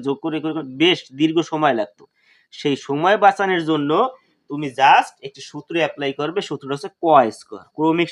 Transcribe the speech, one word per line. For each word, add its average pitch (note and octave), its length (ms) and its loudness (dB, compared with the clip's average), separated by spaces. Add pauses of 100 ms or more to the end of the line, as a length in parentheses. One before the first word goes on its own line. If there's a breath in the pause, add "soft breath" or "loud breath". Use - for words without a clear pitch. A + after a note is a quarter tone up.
যোগ C#3 180 -2
করে D#3 180 -4
করে D#3 140 -4
করে D3+ 100 -8 (160)
বেশ F3 160 2 (200)
দীর্ঘ D#3+ 180 4 (160)
সময় D3+ 280 2
লাগতো। - 220 -10 (520)
সেই C#3+ 220 -2 (100)
সময় E3 380 2
বাঁচানোর F#3+ 460 2
জন্য D3 200 0 (600 soft breath)
তুমি D3 160 -8 (120)
just D#3 360 4 (120)
একটি - 140 -18 (100)
সূত্র - 220 -14 (100)
অ্যাপ্লাই C#3+ 280 -4 (100)
করবে, E3 280 -4
সূত্রটা C#3 280 -8
হচ্ছে F3+ 140 -14 (140)
ক - 20 -2 (320)
স্কয়ার, F#2+ 280 -20 (100)
ক্রমিক D#3+ 360 0